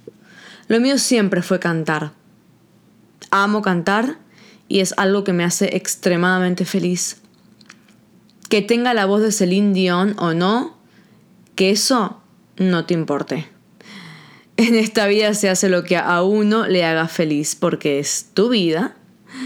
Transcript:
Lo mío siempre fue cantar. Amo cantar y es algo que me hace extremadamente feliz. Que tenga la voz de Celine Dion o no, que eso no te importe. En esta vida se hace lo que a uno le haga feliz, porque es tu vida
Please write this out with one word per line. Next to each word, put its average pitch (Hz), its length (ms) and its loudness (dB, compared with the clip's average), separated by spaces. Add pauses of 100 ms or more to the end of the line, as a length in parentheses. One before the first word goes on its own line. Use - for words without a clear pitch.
(680)
Lo 226 140 2
mío 269 180 2
siempre 196 440 2
fue 180 180 0
cantar. 160 500 -2 (1200)
Amo 202 320 0
cantar 202 560 -2 (480)
y 196 140 0
es 185 160 -2
algo 196 260 2
que 196 100 -2
me 175 120 0
hace 175 320 0
extremadamente 180 880 0
feliz. 180 540 -4 (1300)
Que 202 140 0
tenga 233 320 0
la 202 120 0
voz 202 160 2
de 220 80 0
Celine 196 420 0
Dion 185 460 0
o 170 160 -2
no, 196 420 -2 (760)
que 190 160 2
eso 214 500 0 (360)
no 180 280 0
te 175 100 -2
importe. 147 520 -4 (1120)
En 226 180 4
esta 220 320 2
vida 208 280 2
se 208 160 0
hace 185 180 0
lo 180 160 2
que 175 140 0
a 175 260 0
uno 208 420 2
le 180 180 2
haga 160 220 2
feliz, 151 480 -2
porque 151 460 -2
es - 340 -6
tu 214 140 2
vida 185 480 0 (500)